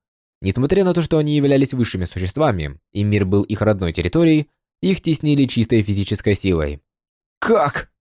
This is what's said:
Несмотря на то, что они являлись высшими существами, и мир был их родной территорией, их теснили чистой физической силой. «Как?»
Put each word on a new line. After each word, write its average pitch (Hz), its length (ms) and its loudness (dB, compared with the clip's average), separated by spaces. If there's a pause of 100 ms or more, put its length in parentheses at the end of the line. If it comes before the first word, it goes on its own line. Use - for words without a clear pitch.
(420)
Несмотря 135 420 0
на 180 100 2
то, 180 80 0
что 156 160 0
они 151 180 0
являлись 139 380 2
высшими 110 320 -2
существами, 90 720 -4 (120)
и 101 120 -4
мир 104 220 2
был 101 180 2
их - 180 -4
родной 98 300 0
территорией, 156 580 2 (320)
их 185 200 0
теснили 147 440 0
чистой 117 360 0
физической 101 540 -2
силой. 78 460 -2 (580)
«Как?» 196 600 0